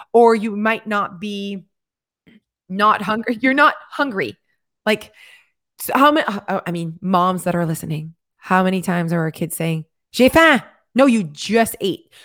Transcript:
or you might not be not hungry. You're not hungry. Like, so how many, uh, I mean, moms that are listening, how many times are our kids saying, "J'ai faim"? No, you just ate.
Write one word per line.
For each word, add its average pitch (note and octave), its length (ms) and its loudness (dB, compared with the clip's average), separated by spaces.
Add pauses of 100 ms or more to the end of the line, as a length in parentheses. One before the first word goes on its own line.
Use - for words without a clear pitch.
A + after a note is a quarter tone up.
(120)
or A3+ 240 6
you G#3+ 180 -4
might A3 320 -2
not G#3 340 -4
be G3+ 440 -8 (1040)
not G#3 340 2
hungry. A3 380 -4
You're C4 120 2
not D4 220 4 (160)
hungry. F#3+ 480 -4 (480)
Like, G#3+ 260 -2 (680)
so - 160 -8
how C#4+ 160 6
many, D#4 160 2
uh, G3 360 -6
I F3 60 -6
mean, E3+ 300 -8
moms F3+ 440 0
that F3 120 -2
are F3 100 -2
listening, D#3+ 480 -8 (280)
how F#3 220 0
many F#3 160 0
times E3+ 320 -2
are E3+ 80 0
our D#3+ 100 -2
kids D#3+ 240 -8
saying, D#3+ 300 -4 (280)
"J'ai B3+ 180 6
faim"? D#4 320 4 (320)
No, B3+ 100 4
you A3+ 200 2
just G#3+ 560 -2
ate. - 300 -8 (140)